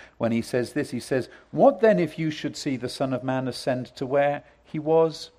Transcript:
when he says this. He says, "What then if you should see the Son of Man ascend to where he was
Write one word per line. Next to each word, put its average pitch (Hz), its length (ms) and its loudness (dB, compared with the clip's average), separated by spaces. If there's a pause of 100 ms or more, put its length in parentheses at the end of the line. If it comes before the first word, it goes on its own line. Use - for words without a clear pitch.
(180)
when 117 140 0
he 113 100 0
says 123 300 -2
this. 143 200 -4
He 120 100 -6
says, 131 260 -2 (240)
"What 269 300 4
then 214 180 6
if 160 180 -2
you 160 140 -2
should - 240 -6
see 135 220 -4
the 120 100 -6
Son 131 260 -4
of 123 80 -4
Man 131 280 -2
ascend 123 380 -4 (100)
to 139 80 -6
where 143 400 0 (180)
he - 160 -8
was 160 600 2